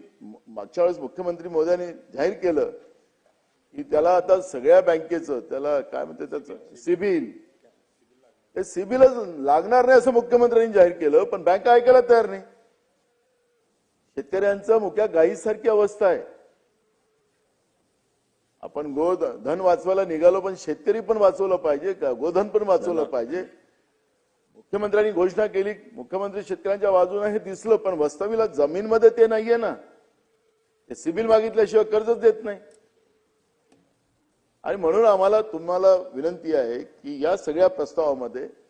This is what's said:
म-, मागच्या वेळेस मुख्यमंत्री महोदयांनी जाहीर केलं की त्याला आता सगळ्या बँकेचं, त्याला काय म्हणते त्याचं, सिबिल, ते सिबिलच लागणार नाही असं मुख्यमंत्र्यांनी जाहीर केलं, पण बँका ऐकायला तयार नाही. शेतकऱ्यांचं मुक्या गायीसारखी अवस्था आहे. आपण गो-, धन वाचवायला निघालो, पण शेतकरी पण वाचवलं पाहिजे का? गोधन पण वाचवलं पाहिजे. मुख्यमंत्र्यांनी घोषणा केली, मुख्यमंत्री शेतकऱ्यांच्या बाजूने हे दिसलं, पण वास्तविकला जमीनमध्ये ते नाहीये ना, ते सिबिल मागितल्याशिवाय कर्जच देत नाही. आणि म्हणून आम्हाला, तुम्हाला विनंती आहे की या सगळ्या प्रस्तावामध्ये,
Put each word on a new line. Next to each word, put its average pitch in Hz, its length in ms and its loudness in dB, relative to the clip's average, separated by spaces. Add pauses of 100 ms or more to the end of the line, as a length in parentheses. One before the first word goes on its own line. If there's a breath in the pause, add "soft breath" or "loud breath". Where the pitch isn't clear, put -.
(200)
म-, 107 120 -20 (140)
मागच्या 110 380 -4
वेळेस 175 140 0
मुख्यमंत्री 170 500 -10
महोदयांनी 175 380 -2
जाहीर 160 480 -6
केलं 175 360 -2 (1040)
की 143 80 -12
त्याला 160 340 0
आता 185 240 2
सगळ्या 160 400 4
बँकेचं, 165 600 -2
त्याला 139 400 -4
काय 131 240 -8
म्हणते 151 220 -14
त्याचं, - 500 -14
सिबिल, 170 680 -4 (1120)
ते 190 80 -6
सिबिलच 233 460 4 (280)
लागणार 175 480 2
नाही 254 120 8
असं 254 140 2
मुख्यमंत्र्यांनी 240 600 2
जाहीर 180 200 6
केलं, 170 320 2
पण 190 180 -6
बँका 196 300 4
ऐकायला 247 280 6
तयार 233 280 4
नाही. 190 140 -10 (1700)
शेतकऱ्यांचं 202 640 0
मुक्या 208 260 -2
गायीसारखी 208 640 0
अवस्था 208 380 2
आहे. 165 160 0 (2500)
आपण 147 300 -10
गो-, 156 520 -4
धन 160 160 -4
वाचवायला 185 440 0
निघालो, 175 360 2
पण 190 160 -6
शेतकरी 208 440 -4
पण 214 160 -2
वाचवलं 190 400 2
पाहिजे 165 360 -2
का? 151 200 -4
गोधन 170 360 -2
पण 208 140 -2
वाचवलं 175 420 0
पाहिजे. 135 400 -6 (1080)
मुख्यमंत्र्यांनी 208 580 -2
घोषणा 190 340 0
केली, 196 260 -4 (200)
मुख्यमंत्री 190 500 -10
शेतकऱ्यांच्या 196 480 -4
बाजूने 190 400 2
हे 208 80 -4
दिसलं, 190 380 -2
पण 190 180 -2
वास्तविकला 208 520 -2
जमीनमध्ये 208 640 2
ते 226 160 4
नाहीये 226 300 0
ना, 208 180 -4 (1120)
ते 123 60 -12
सिबिल 170 320 -6
मागितल्याशिवाय 214 580 2
कर्जच 214 360 -2
देत 220 240 2
नाही. 202 160 -10 (2000)
आणि 175 140 -6
म्हणून 190 280 0
आम्हाला, 202 380 2
तुम्हाला 185 520 0
विनंती 160 600 -6
आहे 123 240 -2
की 143 460 -12
या 180 120 0
सगळ्या 180 320 0
प्रस्तावामध्ये, 139 800 -6 (220)